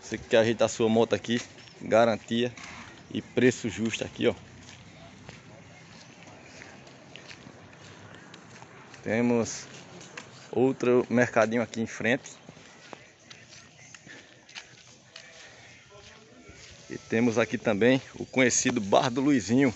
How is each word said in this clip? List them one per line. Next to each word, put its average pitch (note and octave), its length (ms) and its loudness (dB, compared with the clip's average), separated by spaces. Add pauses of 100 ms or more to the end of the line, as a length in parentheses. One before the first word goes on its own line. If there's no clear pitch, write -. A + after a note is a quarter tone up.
Você - 160 -10
que - 80 -12
quer A#2 140 6
ajeitar A2+ 280 2
sua A2+ 220 0
moto A2 260 4
aqui, A#2 260 -4 (400)
garantia A2+ 720 2 (560)
e A2 120 -6
preço B2 480 2
justo G#2+ 340 -6
aqui, A#2 240 -2
ó. G#2 80 0 (4000)
Temos A#2 640 0 (880)
outro B2 580 2
mercadinho A#2 520 2
aqui A2 180 -8
em A2+ 80 -4
frente. - 460 -4 (4000)
E C2 80 -12
temos A2+ 400 0
aqui A#2 200 -2
também A#2 440 2 (140)
o - 100 -10
conhecido B2 560 0
Bar B2+ 280 2
do B2 120 -4
Luizinho. C3 540 2